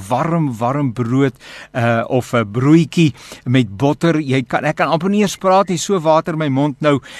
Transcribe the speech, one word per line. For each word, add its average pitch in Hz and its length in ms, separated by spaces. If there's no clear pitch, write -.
warm, 139 500
warm 131 340
brood, 123 420
eh, 117 360
of 127 260
'n 113 160
broodjie 143 600
met 123 300
botter. 151 440
Jy 135 220
kan, 117 220
ek 151 120
kan 170 120
amper 165 220
nie 208 120
eens 196 140
praat 190 320
nie, 180 100
so 196 220
water 156 360
my 156 120
mond 139 320
nou, 147 200